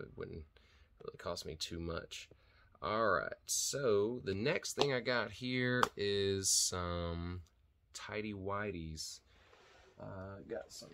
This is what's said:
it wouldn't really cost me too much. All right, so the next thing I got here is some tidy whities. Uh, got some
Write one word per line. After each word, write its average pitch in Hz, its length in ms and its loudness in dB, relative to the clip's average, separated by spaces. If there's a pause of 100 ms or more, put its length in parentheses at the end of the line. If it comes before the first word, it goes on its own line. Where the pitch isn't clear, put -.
it - 160 -10
wouldn't 82 260 -8 (600)
really - 140 -10
cost 87 280 -4
me 78 100 -6
too 85 240 -6
much. 82 500 -6 (520)
All 107 300 4
right, 57 200 4 (140)
so 120 800 4
the 98 80 2
next 131 400 2
thing 143 180 0
I 127 80 0
got 117 320 0
here 123 500 0 (140)
is 98 540 2
some 87 960 0 (500)
tidy 107 400 -4
whities. 95 880 -4 (800)
Uh, 98 380 -10 (100)
got - 240 -6
some - 200 -12